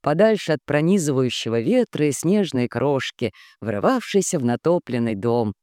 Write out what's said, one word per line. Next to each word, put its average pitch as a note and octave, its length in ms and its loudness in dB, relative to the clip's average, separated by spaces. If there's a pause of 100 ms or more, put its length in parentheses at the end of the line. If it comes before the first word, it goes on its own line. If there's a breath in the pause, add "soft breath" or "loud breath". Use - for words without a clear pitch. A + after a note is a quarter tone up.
подальше F3+ 520 2
от D3+ 120 -2
пронизывающего C#3+ 960 0
ветра D3+ 460 0
и D3 60 0
снежной D#3 560 0
крошки, B2 640 -2 (280 loud breath)
врывавшейся F3+ 800 -2
в B2+ 60 -2
натопленный A#2+ 720 0
дом A2 480 0